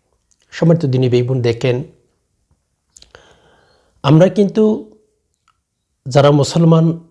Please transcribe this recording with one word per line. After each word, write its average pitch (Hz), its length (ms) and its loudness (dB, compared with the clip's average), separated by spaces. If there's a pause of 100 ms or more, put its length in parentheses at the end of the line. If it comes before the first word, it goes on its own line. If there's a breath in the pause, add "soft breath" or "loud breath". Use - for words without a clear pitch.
(520)
সম্মানিত 165 340 0
দিনী 131 240 -2
ভাই 123 140 0
বোন, 127 180 -4
দেখেন, 120 420 -4 (2250 soft breath)
আমরা 156 240 4
কিন্তু 214 720 -2 (1080)
যারা 139 240 2
মুসলমান 165 680 0 (120)